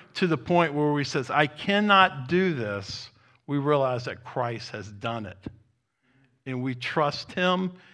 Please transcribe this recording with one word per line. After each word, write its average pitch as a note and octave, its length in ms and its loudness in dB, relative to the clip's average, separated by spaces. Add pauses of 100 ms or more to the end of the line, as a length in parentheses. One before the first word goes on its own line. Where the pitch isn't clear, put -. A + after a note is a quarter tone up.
(140)
to F#3 120 0
the D#3+ 100 2
point E3 380 2
where D3 180 2
we D3 100 0
says, B2+ 280 -4
"I D3+ 160 4
cannot F#3+ 840 4
do F3+ 240 2
this," G#2 580 -6 (360)
we C#3+ 100 -2
realize C#3 480 2
that - 180 -10
Christ A#2+ 500 -6
has G#2+ 200 -12
done A#2 320 -6
it. - 220 -16 (960)
And B2+ 180 -6
we C3 120 -4
trust C#3+ 580 -2
him, F#3 400 0 (220)